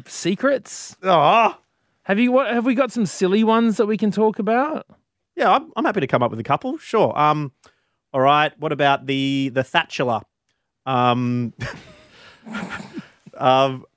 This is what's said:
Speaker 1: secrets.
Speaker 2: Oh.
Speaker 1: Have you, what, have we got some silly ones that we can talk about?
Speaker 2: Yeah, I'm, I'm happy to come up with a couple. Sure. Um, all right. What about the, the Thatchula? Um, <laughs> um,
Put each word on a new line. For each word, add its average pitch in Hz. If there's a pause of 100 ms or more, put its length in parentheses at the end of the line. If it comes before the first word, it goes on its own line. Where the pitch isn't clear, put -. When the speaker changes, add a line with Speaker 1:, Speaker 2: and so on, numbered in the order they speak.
Speaker 1:
secrets. -
Speaker 2:
Oh. 185 (460)
Speaker 1:
Have 202
you, 247
what, 254
have 233
we 254
got 254
some 233
silly 196
ones 220
that 226
we 214
can 208
talk 214
about? 240 (500)
Speaker 2:
Yeah, 247
I'm, 269
I'm 254
happy 226
to 135
come 127
up 120
with 110
a 113
couple. 254
Sure. 196
Um, 151 (640)
all 135
right. 147
What 156
about 139
the, 135
the 131
Thatchula? 127 (640)
Um, 123
<laughs> -
um, 131 (120)